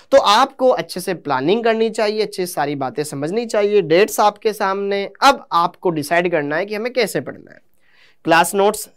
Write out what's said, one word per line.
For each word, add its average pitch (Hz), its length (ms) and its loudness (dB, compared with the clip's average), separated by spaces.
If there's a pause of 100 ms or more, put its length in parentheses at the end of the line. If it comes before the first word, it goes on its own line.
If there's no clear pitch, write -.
(100)
तो 269 80 6
आपको 254 500 2
अच्छे 170 320 -2
से 180 140 -4
प्लानिंग 147 500 -2
करनी 226 260 0
चाहिए, 214 320 -2
अच्छे 196 240 -6
से 180 60 -10
सारी 147 220 -4
बातें 135 300 -6
समझनी 160 420 -6
चाहिए, 208 360 2
डेट्स 175 380 2
आपके 208 320 0
सामने। 196 520 -4 (180)
अब 262 300 4
आपको 175 380 0
डिसाइड 170 400 0
करना 151 260 -2
है 185 100 -2
कि 214 80 -8
हमें 226 180 -6
कैसे 202 280 -2
पढ़ना - 300 -14
है। - 100 -20 (640)
क्लास 165 300 2
नोट्स, 202 420 0